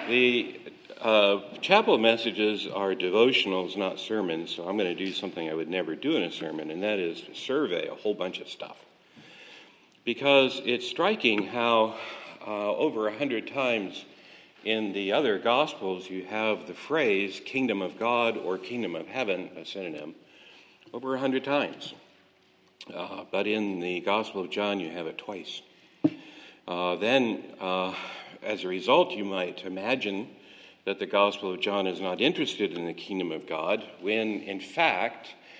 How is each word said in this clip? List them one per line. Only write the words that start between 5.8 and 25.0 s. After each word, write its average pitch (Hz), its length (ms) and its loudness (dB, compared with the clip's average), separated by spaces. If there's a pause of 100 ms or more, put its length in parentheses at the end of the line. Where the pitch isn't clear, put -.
do 143 220 0
in 101 80 2
a 82 80 -4
sermon, 78 380 -6
and 87 120 -4
that 104 160 0
is 85 240 -2 (120)
survey 104 520 -2
a - 80 -4
whole 107 200 0
bunch 92 260 -4
of - 80 -14
stuff. - 280 -12 (1300)
Because 135 600 4
it's 120 240 0
striking 131 580 2
how, 117 500 4 (480)
uh, 104 300 -2
over 113 320 2
a 107 100 -2
hundred 120 300 -2
times 117 580 -2 (600)
in 107 280 0
the 101 200 0
other 113 260 4
Gospels 113 720 2
you 92 140 -6
have 104 420 -2
the 87 80 -10
phrase 101 680 0
kingdom 117 380 0
of 90 180 -4
God 117 360 4
or 92 220 -2
kingdom 98 380 -4
of 82 100 -6
heaven, 98 500 -2
a 82 80 -14
synonym, 80 520 -10 (760)
over 131 220 -4
a 127 60 -2
hundred 131 240 0
times. 139 500 -2 (1000)
Uh, 90 380 -8
but 98 160 0
in 104 320 0
the 90 180 -2
Gospel 101 440 0
of 85 80 -6
John 104 280 0
you 85 120 -4
have 82 180 -6